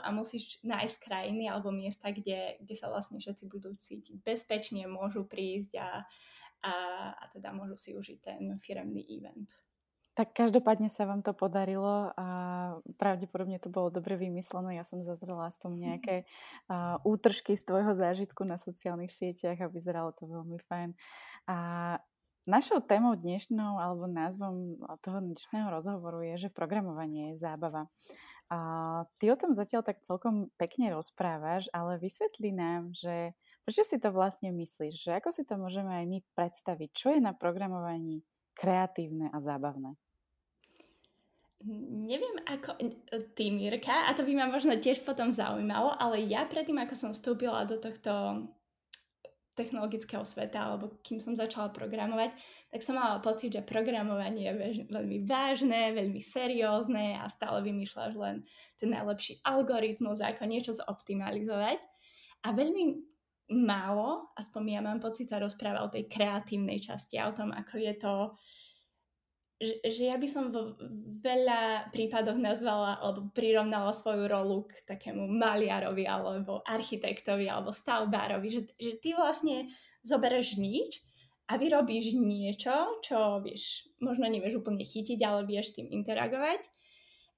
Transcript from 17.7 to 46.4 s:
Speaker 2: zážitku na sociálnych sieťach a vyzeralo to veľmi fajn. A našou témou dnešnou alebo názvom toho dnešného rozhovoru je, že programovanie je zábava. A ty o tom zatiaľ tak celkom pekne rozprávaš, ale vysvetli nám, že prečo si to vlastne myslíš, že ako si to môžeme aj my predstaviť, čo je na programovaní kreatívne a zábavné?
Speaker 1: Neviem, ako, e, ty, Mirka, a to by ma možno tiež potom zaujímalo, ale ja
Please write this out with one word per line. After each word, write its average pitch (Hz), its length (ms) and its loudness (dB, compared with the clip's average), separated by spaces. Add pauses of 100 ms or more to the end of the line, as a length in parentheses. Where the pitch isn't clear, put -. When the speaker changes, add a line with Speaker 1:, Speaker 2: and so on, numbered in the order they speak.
Speaker 2:
zážitku 190 480 0
na 185 80 -4
sociálnych 180 560 -6
sieťach 180 480 -4
a 180 80 -2
vyzeralo 170 480 -4
to 160 160 -14
veľmi 170 400 -8
fajn. 175 240 -4 (560)
A 180 60 0 (880)
našou 269 320 6
témou 220 400 6
dnešnou 202 640 -2
alebo 180 240 -2
názvom 180 720 -2 (240)
toho 190 160 -4
dnešného 196 480 -4
rozhovoru 170 560 -4
je, 175 240 -4
že - 80 -6
programovanie 160 800 -2
je 160 80 -8
zábava. 156 480 -4 (640)
A 170 40 -2 (600)
ty 220 160 6
o - 60 0
tom 359 100 2
zatiaľ 220 320 2
tak - 240 -4
celkom 202 480 0
pekne 180 400 0
rozprávaš, 165 800 -2
ale 175 240 -2
vysvetli 202 560 -2
nám, 175 400 -2
že 170 400 -4 (320)
prečo 302 160 2
si 320 160 2
to 208 160 2
vlastne 185 400 2
myslíš, 165 400 -6
že 170 160 -6
ako 208 240 0
si 320 80 -4
to 214 160 -4
môžeme 190 320 -4
aj 175 160 -2
my 185 120 -2 (200)
predstaviť, 175 560 -2
čo - 220 0
je - 20 8
na 214 160 4
programovaní 170 880 -2 (320)
kreatívne 170 800 0
a 147 80 -4
zábavné? 139 560 -4 (2000)
Speaker 1:
Neviem, 339 400 -2
ako, 285 320 -6
e, 233 160 -2 (400)
ty, 214 160 0
Mirka, 214 560 2
a 277 80 6
to 294 80 2
by 277 160 4
ma 269 160 4
možno 269 240 4
tiež 254 240 4
potom 247 320 0
zaujímalo, 214 640 2
ale 226 240 2
ja 220 240 2